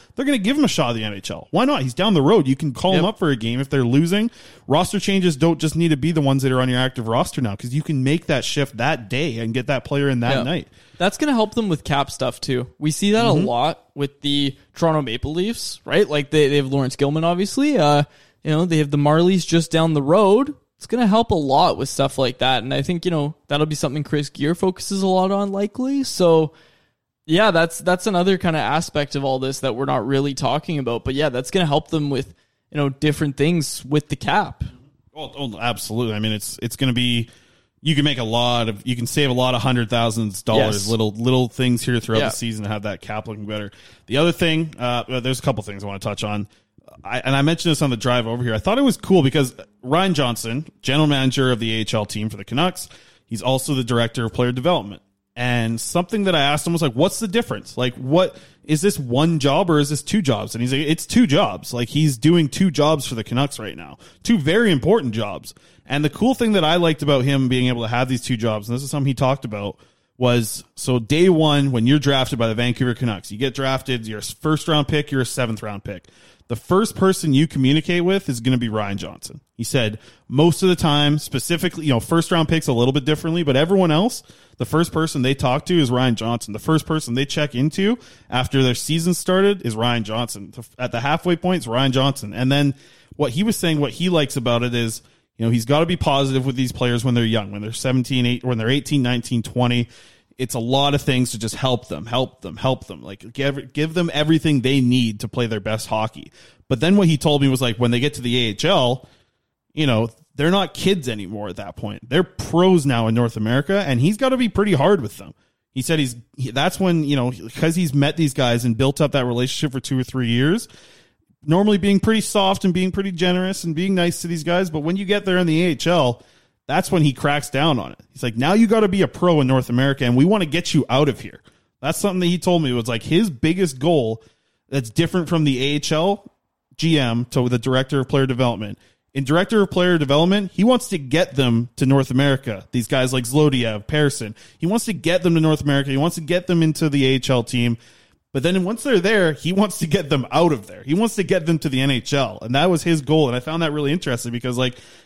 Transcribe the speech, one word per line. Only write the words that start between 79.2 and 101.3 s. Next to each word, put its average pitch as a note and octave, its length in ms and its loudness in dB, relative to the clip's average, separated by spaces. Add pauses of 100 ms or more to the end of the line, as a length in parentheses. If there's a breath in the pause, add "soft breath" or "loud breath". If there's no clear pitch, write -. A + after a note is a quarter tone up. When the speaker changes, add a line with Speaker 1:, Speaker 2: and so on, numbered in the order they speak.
Speaker 1:
He A#2 60 -8
said A2 380 -2 (280 soft breath)
most D#3 360 0
of F#3 40 4
the F3+ 60 4
time, D3 440 2
specifically, E3 680 -4
you C#3+ 60 4
know, A#2 80 2
first E3 320 0
round D#3+ 160 0
picks D#3+ 180 -2
a C#3+ 60 0
little B2 200 2
bit C3+ 120 -2
differently, D#3+ 400 -2
but C#3+ 100 0
everyone E3+ 380 2
else, F#3+ 320 0 (340 soft breath)
the B2 80 -2
first E3 260 0
person D#3 300 -2
they C3 120 0
talk C3 320 -2
to F3 140 2
is B2 120 2
Ryan B2 240 2
Johnson. A2+ 360 -6
The G#2 60 -8
first D#3+ 280 0
person D#3 280 -4
they C3 100 0
check D3 300 -4
into F#3+ 440 0 (300 loud breath)
after C3 360 2
their B2 100 2
season E3 400 -2
started F#3+ 500 0
is A2+ 120 -4
Ryan A#2 260 0
Johnson. G#2+ 480 -8
The, A2+ 160 -18 (100)
at B2 140 -6
the A#2 100 -4
halfway D3+ 360 0
point F3+ 240 -2
is A#2 80 -10
Ryan B2+ 240 0
Johnson. C3+ 420 0
And B2+ 160 0
then C#3 240 2 (400 loud breath)
what C#3+ 160 -2
he D3+ 140 -2
was A3 120 0
saying, D#3+ 240 0
what C#3 120 -2
he E3+ 160 -2
likes D#3 280 0
about A#2+ 280 0
it B2 100 -4
is, A#2 280 -4 (340 soft breath)
you A2+ 100 -2
know, A2+ 60 2
he's A#2 140 0
gotta D3 200 2
be F3 100 -2
positive C#3 480 0
with C3+ 120 -2
these B2+ 160 -2
players A#2+ 320 -2
when B2+ 100 2
they're A#2+ 100 2
young, A2 280 -2
when G#2 100 -10
they're G#2+ 100 -8
seventeen, B2+ 540 0
eight, A#2+ 160 -2
when B2 160 -2
they're A2 100 -2
eighteen, C#3 340 0
nineteen, B2 420 -2
twenty. B2 440 0 (480 soft breath)
It's B2+ 180 -6
a B2+ 40 -4
lot C#3 360 2
of C#3 80 0
things B2+ 300 0